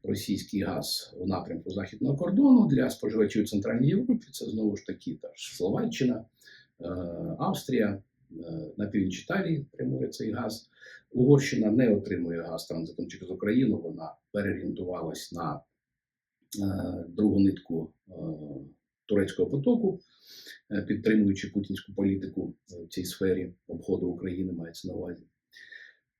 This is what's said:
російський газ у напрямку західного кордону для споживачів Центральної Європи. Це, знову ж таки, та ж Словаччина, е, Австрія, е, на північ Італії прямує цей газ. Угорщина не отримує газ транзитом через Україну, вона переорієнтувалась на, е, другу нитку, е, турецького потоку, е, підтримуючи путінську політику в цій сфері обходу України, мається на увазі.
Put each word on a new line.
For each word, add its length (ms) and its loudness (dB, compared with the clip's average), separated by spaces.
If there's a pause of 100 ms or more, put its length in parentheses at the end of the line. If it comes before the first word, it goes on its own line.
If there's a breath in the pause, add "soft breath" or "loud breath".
російський 580 -2
газ 560 -6
у 100 -6
напрямку 440 -6
західного 460 -2
кордону 500 8
для 220 4
споживачів 600 2
Центральної 400 2
Європи. 420 2
Це, 140 -10
знову 320 -2
ж 80 -14
таки, 360 -8
та 140 -16
ж 200 -14
Словаччина, 680 0 (560 soft breath)
е, 40 -12 (540)
Австрія, 640 0 (280)
е, 460 -10
на 100 -4
північ 360 0
Італії 480 -2
прямує 360 -4
цей 240 -6
газ. 380 -6 (420 loud breath)
Угорщина 600 6
не 240 6
отримує 460 -4
газ 240 -8
транзитом 420 -8
через 220 -14
Україну, 480 2
вона 380 -8 (160)
переорієнтувалась 1000 -4
на, 300 -6 (1000)
е, 460 -4
другу 320 4
нитку, 540 2 (160)
е, 40 -20 (920)
турецького 440 2
потоку, 500 2 (720 loud breath)
е, 100 -2
підтримуючи 680 2
путінську 440 -6
політику 600 -2 (160)
в 180 -14
цій 180 -6
сфері 480 -2 (140)
обходу 400 -4
України, 460 -4
мається 340 -10
на 60 -8
увазі. 300 -8 (960 loud breath)